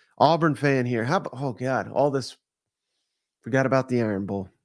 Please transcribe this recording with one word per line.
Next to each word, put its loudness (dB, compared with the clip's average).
Auburn 4
fan 0
here. 0
How -2
ab-, -4
oh, -6
God, -4
all 2
this, -6
forgot 0
about 2
the 0
Iron -2
Bowl. -6